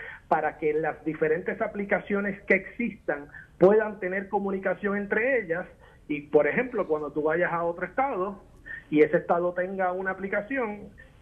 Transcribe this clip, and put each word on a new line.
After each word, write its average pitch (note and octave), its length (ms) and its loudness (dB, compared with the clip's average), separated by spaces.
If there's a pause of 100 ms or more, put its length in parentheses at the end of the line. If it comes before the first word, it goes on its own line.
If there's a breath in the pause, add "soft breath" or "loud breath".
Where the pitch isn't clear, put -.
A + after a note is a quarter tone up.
(260 loud breath)
para D3+ 320 2
que D3+ 140 2
las D3+ 300 -2
diferentes D#3+ 560 0
aplicaciones G3+ 840 -2
que - 100 4
existan F#3 760 -4 (280 loud breath)
puedan G#3 420 6
tener G3 300 -6
comunicación G3 680 -2
entre A3 460 0
ellas F3 240 -4 (420 soft breath)
y, D3 140 -6
por D3 240 4
ejemplo, G3+ 420 -2
cuando D3+ 240 -2
tú D3+ 120 -2
vayas D#3+ 280 2
a E3+ 120 -2
otro E3+ 240 -4
estado G#3 560 -2 (480 loud breath)
y D3+ 100 6
ese D3+ 160 6
estado F3 360 0
tenga F#3 380 -2
una F#3+ 200 -4
aplicación, G3+ 720 -4 (400 loud breath)